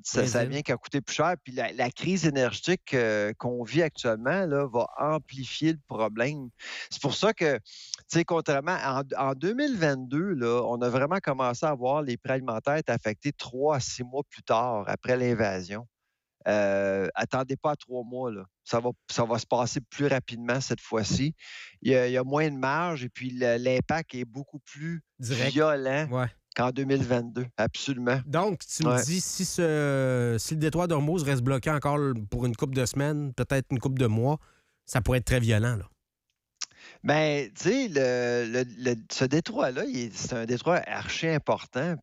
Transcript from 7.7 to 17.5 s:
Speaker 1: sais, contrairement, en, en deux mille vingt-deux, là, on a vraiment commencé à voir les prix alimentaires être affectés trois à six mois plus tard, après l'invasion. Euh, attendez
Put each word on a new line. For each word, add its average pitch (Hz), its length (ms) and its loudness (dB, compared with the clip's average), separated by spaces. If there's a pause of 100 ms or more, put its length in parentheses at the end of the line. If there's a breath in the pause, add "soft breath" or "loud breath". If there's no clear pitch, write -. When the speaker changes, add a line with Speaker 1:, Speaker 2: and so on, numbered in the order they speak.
Speaker 1:
sais, 165 160 2
contrairement, 160 600 0
en, 135 180 0 (140)
en 135 180 0
deux 165 200 -2
mille 277 220 0
vingt-deux, 147 580 0
là, 120 300 2
on 120 180 -2
a 123 60 2
vraiment 139 340 2
commencé 131 420 -2
à 151 100 2
voir 131 280 0
les 123 140 -4
prix - 160 -4
alimentaires 131 420 -2
être 156 160 -2
affectés 113 420 -2
trois 143 440 0
à 127 40 0
six - 220 -6
mois 131 260 -6
plus - 140 -20
tard, 117 460 0
après 101 280 0
l'invasion. 107 720 0 (640)
Euh, 98 640 2
attendez 127 420 -2